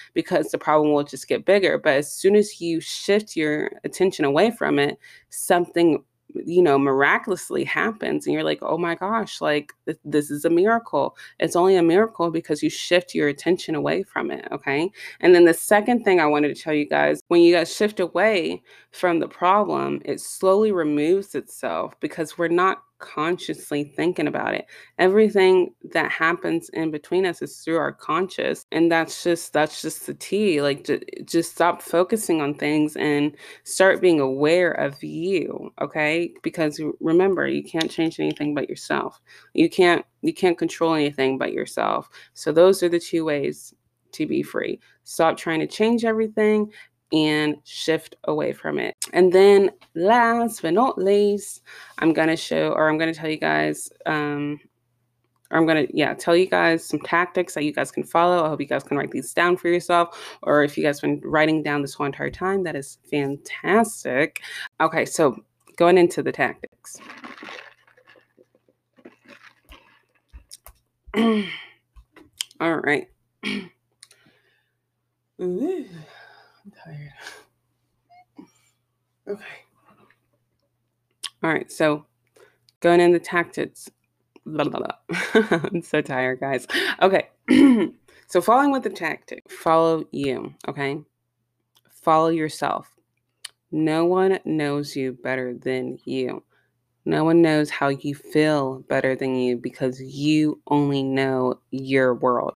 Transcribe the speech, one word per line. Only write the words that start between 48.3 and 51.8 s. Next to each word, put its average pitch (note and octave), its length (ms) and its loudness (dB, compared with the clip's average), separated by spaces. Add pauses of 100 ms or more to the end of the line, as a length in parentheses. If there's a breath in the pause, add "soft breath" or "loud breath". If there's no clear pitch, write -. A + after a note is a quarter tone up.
from D3 260 -6
it. - 160 -4 (200)
And F3+ 180 6
then G3 380 8 (260)
last A#3 680 2
but E3 120 -2
not B3 240 2
least, G3+ 640 0 (380 loud breath)